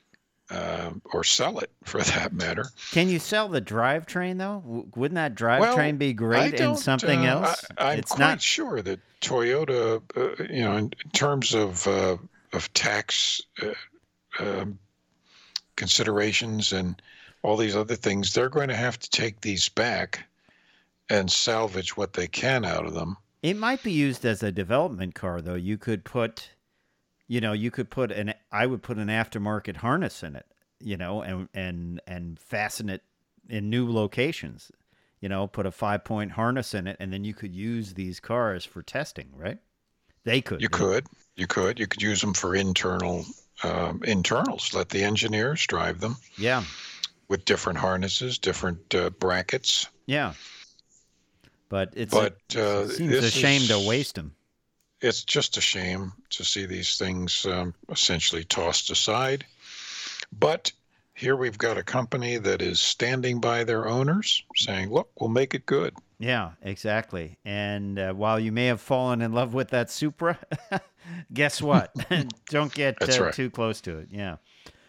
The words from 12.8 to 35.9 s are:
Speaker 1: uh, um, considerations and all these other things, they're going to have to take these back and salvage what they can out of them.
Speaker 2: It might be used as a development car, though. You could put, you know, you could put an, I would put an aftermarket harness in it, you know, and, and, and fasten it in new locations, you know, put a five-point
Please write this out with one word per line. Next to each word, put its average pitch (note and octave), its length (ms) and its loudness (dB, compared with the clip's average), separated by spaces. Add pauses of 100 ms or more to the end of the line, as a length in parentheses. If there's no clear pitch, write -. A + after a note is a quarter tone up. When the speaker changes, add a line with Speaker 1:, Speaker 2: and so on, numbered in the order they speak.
Speaker 1:
uh, G#2+ 120 -4 (680)
um, G2 400 -4 (960)
considerations G#2+ 960 2
and F#2 260 -2 (440)
all G#2+ 120 4
these G#2+ 200 2
other A2 200 0
things, G2 380 0
they're B2 160 4
going C#3+ 200 2
to A#2+ 60 -2
have A#2+ 240 -2
to - 120 -12
take A#2 300 0
these F#2+ 280 0
back G#2 560 -2 (840)
and G2 220 4
salvage A2 640 0
what G2 180 -4
they F2+ 140 -2
can B2 380 0
out D#2+ 220 -2
of D#2+ 80 -6
them. E2 220 -4 (260)
Speaker 2:
It F3 120 2
might A#3 280 0
be G#3+ 80 0
used C#3+ 340 2
as A2 160 2
a G#2 100 0
development G2 640 0
car, F2 280 -4
though. F2+ 140 -4
You F#2 220 -2
could G#2 260 -4
put, - 460 -4 (800)
you A#2+ 100 0
know, A2 140 0
you G#2+ 180 0
could A#2+ 180 -6
put B2 220 -2
an, G#2 220 -4 (180)
I G#2+ 140 2
would B2+ 160 -2
put A2+ 160 -6
an G#2+ 100 -4
aftermarket G#2+ 720 -2
harness C3 460 -2
in D2+ 120 -10
it, - 120 -16 (340)
you G#2 160 -6
know, F2+ 240 -4
and, F#2 320 -6
and, F2 520 -6
and F2 320 -10
fasten G#2+ 520 -4
it F#2+ 140 -6 (440)
in G#2+ 220 -4
new A#2+ 200 2
locations, A2+ 800 -2 (500)
you G2 80 -4
know, G2 180 -2
put G2 180 -4
a F#2 60 -4
five-point G#2 600 -2